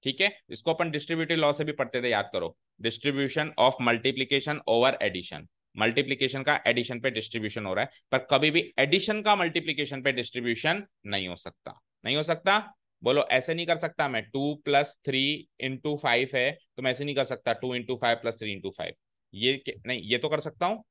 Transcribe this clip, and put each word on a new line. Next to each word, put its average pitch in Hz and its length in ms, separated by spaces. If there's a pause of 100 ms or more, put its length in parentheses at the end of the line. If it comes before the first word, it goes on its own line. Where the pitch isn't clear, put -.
ठीक 135 180
है, 202 100 (180)
इसको - 240
अपन 165 180
डिस्ट्रीब्यूटिव 160 460
लॉ 151 160
से 147 100
भी 151 100
पढ़ते 127 280
थे, 123 80
याद 101 240
करो, 82 220 (260)
distribution 139 680 (100)
of 127 240
multiplication 131 840
over 120 220 (120)
addition। 85 440 (280)
मल्टीप्लिकेशन 131 680
का 147 240
एडिशन 120 320
पे 127 120
डिस्ट्रीब्यूशन 107 540
हो 95 80
रहा 98 120
है, - 60 (200)
पर 131 200
कभी 147 200
भी 160 100 (180)
एडिशन 190 420
का 208 140
मल्टीप्लिकेशन 156 680
पे 135 100
डिस्ट्रीब्यूशन 123 720 (220)
नहीं 98 220
हो 87 80
सकता, - 440 (240)
नहीं 120 120
हो 151 80
सकता। 165 340 (460)
बोलो, 135 280
ऐसे 131 220
नहीं 170 120
कर 160 140
सकता 160 300
मैं, 113 140
टू 135 300 (120)
प्लस 143 300 (100)
थ्री 135 160 (420)
into 135 380
फ़ाइव 127 340
है, 127 160 (240)
तो 127 80
मैं 131 80
ऐसे - 120
नहीं 143 120
कर 139 100
सकता 123 280
टू 127 240
into 120 240
फ़ाइव 117 200
प्लस 113 180
थ्री 104 160
into 95 220
फ़ाइव। 85 160 (400)
ये 120 260
क-, - 260
नहीं, 123 180
ये 110 140
तो 147 120
कर 151 100
सकता 175 260
हूँ 220 260